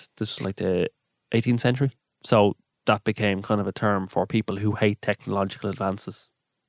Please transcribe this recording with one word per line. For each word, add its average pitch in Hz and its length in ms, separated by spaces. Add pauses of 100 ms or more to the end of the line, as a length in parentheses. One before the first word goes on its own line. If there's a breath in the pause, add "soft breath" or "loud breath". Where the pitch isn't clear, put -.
(180)
this - 180
was, - 80
like, 98 120
the 92 340 (420)
eighteenth 117 300
century. 127 300 (300)
So 104 320 (300)
that 107 200
became 101 360
kind 101 220
of 95 40
a 95 60
term 101 340
for 95 200
people 104 320
who 104 140
hate 107 280
technological 101 680
advances 95 640 (360)